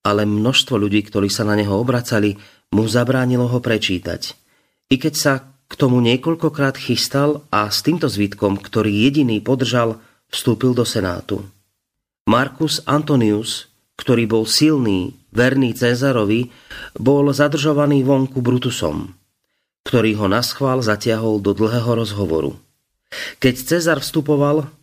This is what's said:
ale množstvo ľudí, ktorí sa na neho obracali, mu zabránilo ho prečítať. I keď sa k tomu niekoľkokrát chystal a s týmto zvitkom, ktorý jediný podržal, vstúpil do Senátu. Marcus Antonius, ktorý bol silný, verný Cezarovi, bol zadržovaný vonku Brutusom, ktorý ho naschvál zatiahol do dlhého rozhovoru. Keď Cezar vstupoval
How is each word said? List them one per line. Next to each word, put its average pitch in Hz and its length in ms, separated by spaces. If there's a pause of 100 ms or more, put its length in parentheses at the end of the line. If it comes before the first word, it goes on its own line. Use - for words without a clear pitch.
ale 104 160
množstvo 107 560
ľudí, 104 240
ktorí 101 240
sa 98 160
na 104 160
neho 101 160
obracali, 113 640 (320)
mu 110 160
zabránilo 123 640
ho 123 80
prečítať. 101 760 (560)
I 135 40
keď 151 200
sa 143 180 (340)
k - 80
tomu 123 240
niekoľkokrát 139 800
chystal 143 720
a 104 160
s - 160
týmto 160 240
zvitkom, 101 520
ktorý 110 520
jediný 120 320
podržal, 117 560 (320)
vstúpil 123 400
do 123 160
Senátu. 95 560 (840)
Marcus 135 560
Antonius, 127 840 (260)
ktorý 117 320
bol 113 160
silný, 117 680 (180)
verný 127 400
Cezarovi, 120 800 (480)
bol 143 320
zadržovaný 147 720
vonku 131 400
Brutusom, 120 720 (720)
ktorý 110 320
ho 104 80
naschvál 127 560
zatiahol 110 560
do 98 160
dlhého 113 400
rozhovoru. 95 580 (840)
Keď 127 240
Cezar 165 400
vstupoval 147 640 (140)